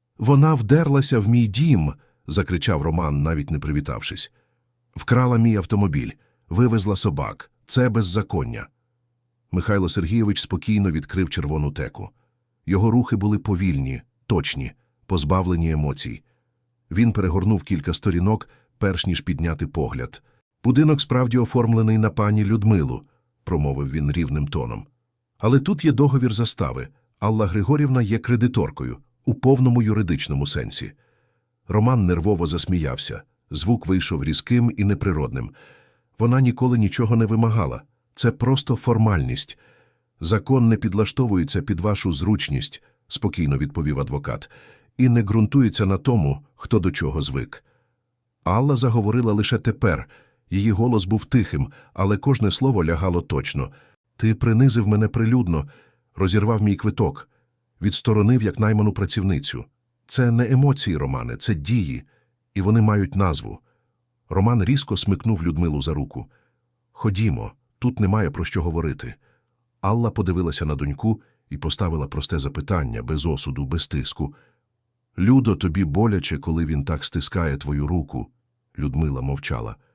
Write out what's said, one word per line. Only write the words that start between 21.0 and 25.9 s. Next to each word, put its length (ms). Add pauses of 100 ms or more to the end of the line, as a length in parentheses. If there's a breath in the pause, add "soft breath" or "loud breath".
справді 360
оформлений 600
на 120
пані 360
Людмилу», — 580 (400)
промовив 480
він 200
рівним 360
тоном. 380 (520)
«Але 220
тут 260
є 60